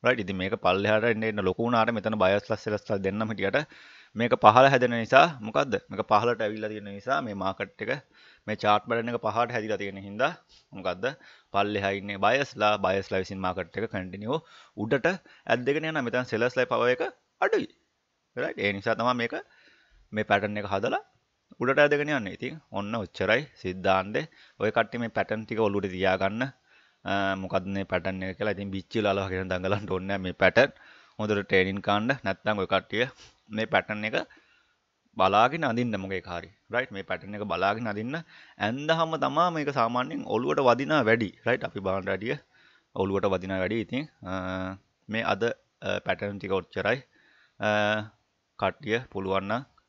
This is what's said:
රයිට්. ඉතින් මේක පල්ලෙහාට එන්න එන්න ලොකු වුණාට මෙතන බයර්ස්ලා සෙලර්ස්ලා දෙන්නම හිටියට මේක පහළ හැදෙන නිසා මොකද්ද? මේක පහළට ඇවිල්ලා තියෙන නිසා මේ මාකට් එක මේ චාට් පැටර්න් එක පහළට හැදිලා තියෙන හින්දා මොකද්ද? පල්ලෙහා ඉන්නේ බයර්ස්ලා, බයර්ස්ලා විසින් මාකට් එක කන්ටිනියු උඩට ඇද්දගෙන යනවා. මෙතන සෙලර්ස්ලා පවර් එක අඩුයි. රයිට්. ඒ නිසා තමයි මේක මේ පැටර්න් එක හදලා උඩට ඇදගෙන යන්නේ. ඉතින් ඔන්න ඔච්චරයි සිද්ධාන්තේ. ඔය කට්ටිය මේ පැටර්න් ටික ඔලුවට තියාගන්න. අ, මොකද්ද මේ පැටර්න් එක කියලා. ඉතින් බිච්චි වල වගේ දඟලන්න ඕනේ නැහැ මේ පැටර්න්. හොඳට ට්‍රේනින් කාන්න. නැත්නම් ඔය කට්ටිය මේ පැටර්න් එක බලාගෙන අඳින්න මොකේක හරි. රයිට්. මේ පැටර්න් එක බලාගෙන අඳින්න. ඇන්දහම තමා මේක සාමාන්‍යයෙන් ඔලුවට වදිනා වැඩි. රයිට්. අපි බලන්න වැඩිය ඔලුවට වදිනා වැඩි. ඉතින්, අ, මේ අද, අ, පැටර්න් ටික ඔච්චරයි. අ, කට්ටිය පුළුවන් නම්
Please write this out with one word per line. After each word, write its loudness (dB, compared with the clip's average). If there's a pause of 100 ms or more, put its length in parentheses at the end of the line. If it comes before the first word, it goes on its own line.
රයිට්. 4
ඉතින් -4
මේක 0
පල්ලෙහාට 4
එන්න 2
එන්න -2
ලොකු 0
වුණාට 2
මෙතන -2
බයර්ස්ලා 2
සෙලර්ස්ලා -4
දෙන්නම -2
හිටියට -2 (540)
මේක 2
පහළ 10
හැදෙන 4
නිසා 6 (120)
මොකද්ද? -2 (120)
මේක -8
පහළට 2
ඇවිල්ලා -4
තියෙන -12
නිසා -4
මේ -8
මාකට් -4
එක -4 (560)
මේ -4
චාට් 2
පැටර්න් -2
එක -4
පහළට -2
හැදිලා -2
තියෙන -8
හින්දා -4 (420)
මොකද්ද? -6 (440)
පල්ලෙහා 0
ඉන්නේ -6
බයර්ස්ලා, 2
බයර්ස්ලා 0
විසින් -8
මාකට් -4
එක -4
කන්ටිනියු -6 (420)
උඩට 0 (380)
ඇද්දගෙන 0
යනවා. -4
මෙතන -2
සෙලර්ස්ලා 0
පවර් 2
එක 0 (400)
අඩුයි. 0 (680)
රයිට්. -6
ඒ 2
නිසා -2
තමයි 2
මේක -2 (800)
මේ -2
පැටර්න් 2
එක -6
හදලා -2 (540)
උඩට 0
ඇදගෙන 4
යන්නේ. -4
ඉතින් -10 (100)
ඔන්න -6
ඔච්චරයි 0 (140)
සිද්ධාන්තේ. 0 (340)
ඔය 0
කට්ටිය 0
මේ -6
පැටර්න් -2
ටික -4
ඔලුවට 0
තියාගන්න. 0 (640)
අ, -2 (240)
මොකද්ද -4
මේ -4
පැටර්න් -4
එක -8
කියලා. -2
ඉතින් -8
බිච්චි -6
වල 2
වගේ -4
දඟලන්න -2
ඕනේ -4
නැහැ -4
මේ -4
පැටර්න්. 6 (420)
හොඳට 0
ට්‍රේනින් 2
කාන්න. 0 (100)
නැත්නම් -2
ඔය 0
කට්ටිය 0 (440)
මේ -4
පැටර්න් 0
එක -4 (1000)
බලාගෙන 4
අඳින්න 0
මොකේක -6
හරි. -8 (180)
රයිට්. -4
මේ -10
පැටර්න් -8
එක -8
බලාගෙන 0
අඳින්න. -6 (400)
ඇන්දහම 0
තමා 2
මේක -2
සාමාන්‍යයෙන් 0
ඔලුවට 0
වදිනා 4
වැඩි. 4 (140)
රයිට්. 0
අපි -8
බලන්න -2
වැඩිය -4 (600)
ඔලුවට 0
වදිනා -2
වැඩි. 0
ඉතින්, -4 (160)
අ, -10 (800)
මේ -2
අද, 0
අ, -4
පැටර්න් -4
ටික -6
ඔච්චරයි. -2 (600)
අ, 0 (880)
කට්ටිය -2 (100)
පුළුවන් -2
නම් -2 (280)